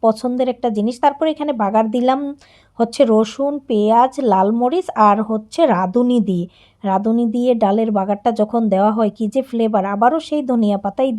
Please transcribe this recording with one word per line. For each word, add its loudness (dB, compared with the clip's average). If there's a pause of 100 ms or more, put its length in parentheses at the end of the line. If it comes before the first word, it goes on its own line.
পছন্দের 0
একটা -4
জিনিস। -2
তারপরে 2
এখানে -4 (100)
বাগার 2 (100)
দিলাম 0 (600)
হচ্ছে 0 (120)
রসুন, 0 (160)
পেঁয়াজ, 2 (180)
লাল 2 (100)
মরিচ -2 (200)
আর 4 (120)
হচ্ছে -4 (120)
রাঁধুনি 0 (100)
দিয়ে। -2 (380)
রাঁধুনি 0 (100)
দিয়ে 0 (120)
ডালের 2
বাগারটা -2 (120)
যখন -2 (120)
দেওয়া 4
হয়, 0
কী -4
যে 0
ফ্লেভার। 0
আবারও 2
সেই -2
ধনিয়া 0
পাতাই -2